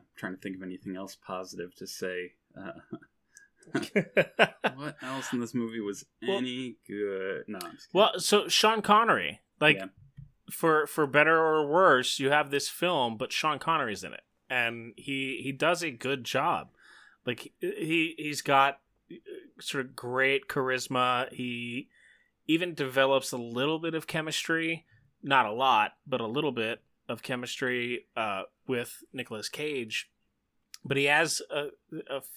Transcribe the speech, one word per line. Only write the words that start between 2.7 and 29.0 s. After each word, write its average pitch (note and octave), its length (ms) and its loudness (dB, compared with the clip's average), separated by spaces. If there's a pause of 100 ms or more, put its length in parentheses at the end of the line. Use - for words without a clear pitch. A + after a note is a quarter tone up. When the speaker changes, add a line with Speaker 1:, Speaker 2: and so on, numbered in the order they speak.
Speaker 1:
<laughs> - 80 0
Speaker 2:
<laughs> - 960 0
Speaker 1:
what D3 260 -10
else C3 300 -8
in B2 80 0
this A#2+ 140 -4
movie A#2 260 -4
was G2+ 240 -6 (220)
Speaker 2:
Well, B2+ 120 0
Speaker 1:
any B2+ 380 -6 (100)
good? G2 600 -4
No, G2+ 140 -8
I'm E2 140 -12
just - 160 -20
kidding. F#3 80 4
Speaker 2:
well, G#3+ 180 6
so G3 300 2
Sean A3 340 4
Connery, G3+ 580 4 (200)
like, D3+ 180 6
Speaker 1:
Yeah. F#2+ 80 -8 (640)
Speaker 2:
for, D#3 360 2
for D3+ 200 0
better D3+ 300 6
or D#3 300 4
worse, D3 520 6
you C3+ 120 2
have D3 200 4
this C#3 180 0
film, C3+ 480 0
but - 160 -6
Sean D3+ 260 0
Connery's A#2+ 460 0
in C#2+ 80 -10
it, - 100 -14 (260)
and A#2 480 -2
he, C3+ 460 -6
he C3+ 100 -4
does E3 300 2
a D#3+ 80 -4
good B2+ 340 -4
job. C3+ 440 0 (580)
Like, B2 340 -6
he, E3 580 -2
he's D3+ 240 -6
got, C#3 380 4 (300)
uh, - 40 -16 (460)
sort C3 260 -6
of C3 100 -20
great C3 520 0
charisma. B2+ 840 0
He A#2+ 560 -8 (580)
even E3 280 2
develops C3+ 580 2
a B2+ 60 -4
little B2+ 400 -2
bit D#3+ 160 -6
of D#3 120 -6
chemistry, D#3+ 800 -2 (380)
not C3+ 240 4
a G#2 60 -2
lot, A#2 400 4 (140)
but B2 140 -2
a A2+ 60 -4
little C#3 260 -2
bit A2+ 300 -4 (260)
of A#2 140 -6
chemistry, B2 840 -4 (100)
uh, G#2 260 -2 (240)
with A#2+ 360 -4 (100)